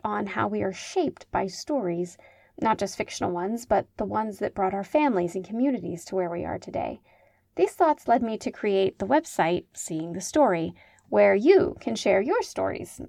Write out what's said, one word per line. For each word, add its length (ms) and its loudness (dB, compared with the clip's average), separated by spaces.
on 220 -4
how 220 -2
we 140 -2
are 100 -2
shaped 580 -4
by 160 -2
stories, 720 -4
not 180 2
just 180 -4
fictional 340 -4
ones, 340 -4
but 220 2
the 80 -4
ones 340 -4
that 160 -4
brought 200 0
our 100 -4
families 500 2
and 120 -6
communities 600 -2
to 80 -8
where 140 0
we 160 -6
are 140 -6
today. 420 -6
These 160 2
thoughts 340 2
led 160 4
me 160 -2
to 120 -6
create 480 0
the 80 -4
website 680 0
Seeing 400 -8
the 80 -8
Story, 540 2
where 260 6
you 460 6
can 140 -4
share 260 2
your 220 0
stories, 680 -6